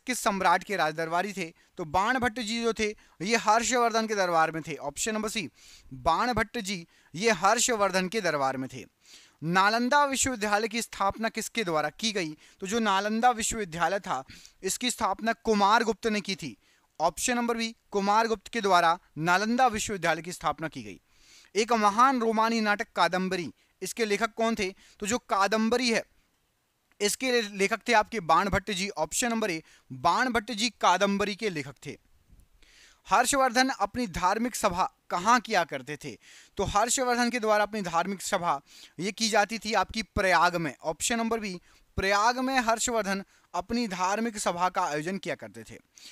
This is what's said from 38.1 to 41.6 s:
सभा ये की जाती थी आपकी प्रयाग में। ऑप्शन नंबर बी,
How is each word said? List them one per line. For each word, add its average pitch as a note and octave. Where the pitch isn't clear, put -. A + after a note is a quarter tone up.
सभा E3+
ये F#3+
की A3
जाती G#3
थी G#3+
आपकी G3+
प्रयाग F3
में। D#3+
ऑप्शन E3
नंबर A3+
बी, F#3+